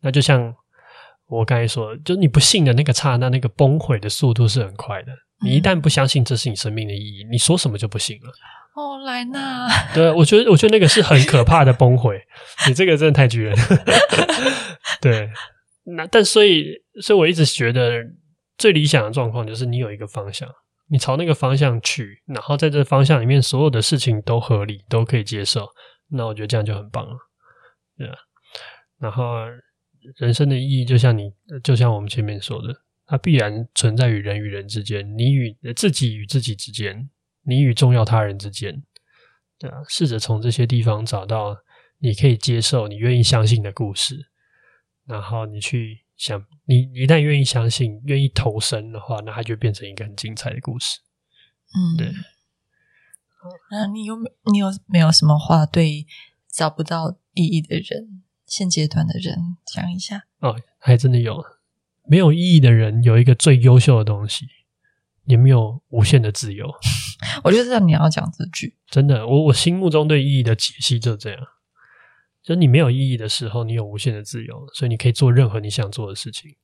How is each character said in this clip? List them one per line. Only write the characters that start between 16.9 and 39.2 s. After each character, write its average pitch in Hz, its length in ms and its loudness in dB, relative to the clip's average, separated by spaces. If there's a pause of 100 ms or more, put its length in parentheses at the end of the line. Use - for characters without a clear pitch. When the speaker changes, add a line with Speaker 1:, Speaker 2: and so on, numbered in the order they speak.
Speaker 1:
所 208 160 2
以 196 40 6
我 160 80 4
一 180 60 2
直 160 120 4
觉 120 260 -2
得 120 300 0 (560)
最 214 140 4
理 156 120 2
想 143 200 2
的 107 80 -6
状 120 180 -2
况 113 160 -6
就 110 80 -12
是 120 140 -6
你 120 100 -4
有 117 140 -6
一 101 60 -14
个 104 100 -14
方 101 260 -12
向， - 160 -14 (380)
你 147 100 0
朝 131 200 -2
那 170 80 -4
个 160 100 0
方 135 200 -2
向 135 260 2
去， - 440 -8
然 127 160 -10
后 143 160 -4
在 156 100 0
这 143 160 2
方 139 220 4
向 143 160 4
里 113 60 0
面 139 120 4
所 131 220 0
有 151 80 4
的 120 100 -2
事 131 200 0
情 110 240 0
都 117 160 -2
合 104 260 -2
理， 101 240 -14
都 110 160 0
可 131 120 -2
以 110 60 -2
接 101 220 -8
受， 101 220 -6 (400)
那 127 180 -6
我 110 80 -8
觉 107 80 -12
得 104 60 -8
这 113 100 -2
样 104 80 0
就 107 80 -2
很 101 160 -10
棒 120 160 -8
了。 117 100 -16 (800)
对 117 120 -14
啊。 - 80 -16 (840)
然 110 140 -8
后 123 120 -4 (920)
人 120 180 0
生 143 160 0
的 135 80 0
意 131 240 -2
义 - 20 -2
就 120 140 2
像 120 180 4
你， 101 160 -8 (320)
就 131 120 0
像 120 180 2
我 104 60 -4
们 104 100 -8
前 117 140 -4
面 104 180 -8
说 - 240 -10
的， 117 80 -8 (320)
它 139 140 -2
必 165 160 2
然 110 400 -2
存 110 200 0
在 123 120 2
于 110 80 0
人 101 240 -6
与 104 40 -10
人 101 240 -10
之 104 160 -8
间， 101 320 -10
你 120 180 0
与， 120 300 -2
呃， 117 100 -12
自 190 180 0
己 120 240 -2
与 107 100 -14
自 135 140 -2
己 110 160 -6
之 - 160 -16
间， 107 380 -10 (360)
你 131 160 0
与 131 120 2
重 123 200 2
要 113 120 2
他 113 180 0
人 101 160 -8
之 101 100 -12
间。 101 320 -12 (760)